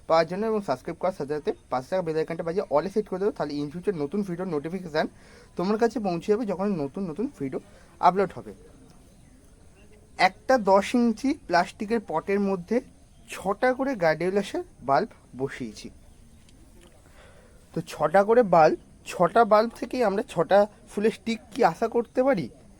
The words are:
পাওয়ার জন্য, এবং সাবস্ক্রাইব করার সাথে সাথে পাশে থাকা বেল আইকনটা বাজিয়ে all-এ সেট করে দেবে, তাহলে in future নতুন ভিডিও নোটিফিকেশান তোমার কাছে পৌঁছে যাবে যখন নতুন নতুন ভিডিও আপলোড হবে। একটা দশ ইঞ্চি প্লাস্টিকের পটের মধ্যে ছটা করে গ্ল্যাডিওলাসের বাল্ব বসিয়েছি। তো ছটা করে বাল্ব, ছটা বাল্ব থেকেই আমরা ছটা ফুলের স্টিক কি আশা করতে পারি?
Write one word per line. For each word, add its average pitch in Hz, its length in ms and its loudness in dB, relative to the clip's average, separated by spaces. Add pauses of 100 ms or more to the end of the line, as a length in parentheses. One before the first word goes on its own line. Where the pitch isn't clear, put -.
পাওয়ার 165 200 4
জন্য, 185 200 -6
এবং 220 160 -2
সাবস্ক্রাইব 165 360 -6
করার 185 140 -2
সাথে 147 220 -8
সাথে 151 180 -4 (180)
পাশে 131 200 -4
থাকা 185 120 -2
বেল 160 140 -6
আইকনটা 165 260 -4
বাজিয়ে 170 340 -4
all-এ 165 140 0
সেট 208 180 -2
করে 190 100 -6
দেবে, 196 140 -2
তাহলে 147 220 -6
in 147 160 -4
future 175 260 -6
নতুন 147 260 -4
ভিডিও 175 220 -6
নোটিফিকেশান 165 640 -4 (480)
তোমার 202 220 0
কাছে 233 220 0
পৌঁছে 185 320 -2
যাবে 214 140 0
যখন 190 200 -2
নতুন 175 440 -4
নতুন 196 180 -6 (120)
ভিডিও 139 200 -6 (400)
আপলোড 180 360 4
হবে। 107 180 -14 (1600)
একটা 190 400 2
দশ 196 360 2
ইঞ্চি 240 400 0 (120)
প্লাস্টিকের 202 640 -2
পটের 175 320 -2
মধ্যে 196 400 -2 (480)
ছটা 208 440 -2
করে 269 220 -2
গ্ল্যাডিওলাসের 185 680 -2 (200)
বাল্ব - 560 -2
বসিয়েছি। 120 520 -10 (1800)
তো 165 60 -4
ছটা 170 440 2
করে 226 180 6
বাল্ব, 170 340 6 (300)
ছটা 185 380 2
বাল্ব 214 320 4
থেকেই 247 280 -4
আমরা 202 240 0
ছটা 196 380 4 (220)
ফুলের 220 220 0
স্টিক 220 300 -6 (140)
কি 220 100 2
আশা 226 240 0
করতে 233 340 -2
পারি? 214 260 0 (320)